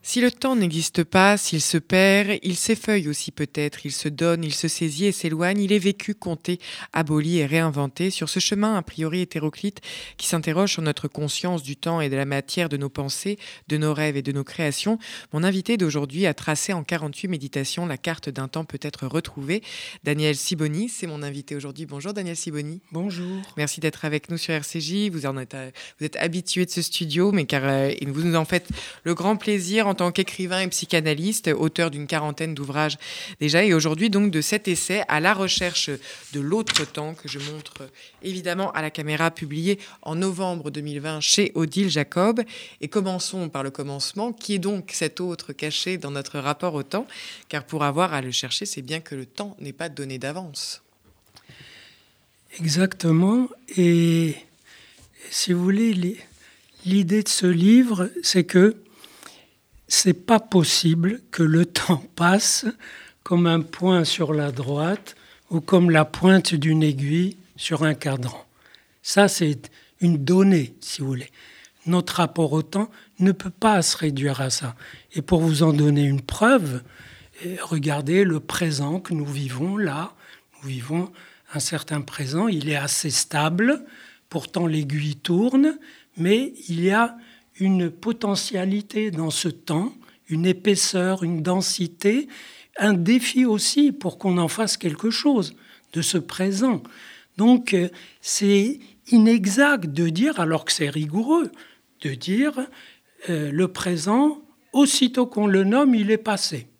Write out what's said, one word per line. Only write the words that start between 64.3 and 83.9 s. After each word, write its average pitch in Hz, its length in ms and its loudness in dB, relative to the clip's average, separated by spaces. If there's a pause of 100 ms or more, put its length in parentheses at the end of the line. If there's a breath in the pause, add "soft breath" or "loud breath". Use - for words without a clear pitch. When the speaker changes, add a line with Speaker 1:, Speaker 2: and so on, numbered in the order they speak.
Speaker 2:
la 147 180 0
droite 143 640 -4 (340 soft breath)
ou 165 100 0
comme 175 300 6
la 156 160 6
pointe 185 480 4
d'une 156 280 4
aiguille 151 540 0 (200)
sur - 260 -4
un 156 100 2
cadran. 127 540 -6 (560 soft breath)
Ça, 202 260 4
c'est 151 420 -2 (300 soft breath)
une 170 160 4
donnée, 170 640 4
si - 220 -10
vous 135 60 -4
voulez. 127 220 -6 (540 loud breath)
Notre 175 300 0
rapport 160 400 0
au 156 80 2
temps 208 280 -4 (280 loud breath)
ne 185 140 4
peut 185 180 -6
pas 214 320 2
se - 160 -2
réduire 139 420 -2
à 131 80 -2
ça. 127 280 -6 (380 loud breath)
Et 160 60 -2
pour 160 220 2
vous 156 200 4
en 160 120 6
donner 147 300 4
une 139 180 2
preuve, 190 600 2 (640 loud breath)
eh, 180 160 -8
regardez 151 640 0
le 156 160 2
présent 151 580 -2
que 180 140 -8
nous 151 140 -2
vivons 143 500 -4
là. 170 380 -4 (480 loud breath)
Nous 135 80 -12
vivons 143 420 -4 (400 loud breath)
un 151 80 -4
certain 151 400 -4
présent, 147 480 -2
il 156 220 -2
est 147 60 0
assez 143 340 -2
stable. 170 720 2 (460 loud breath)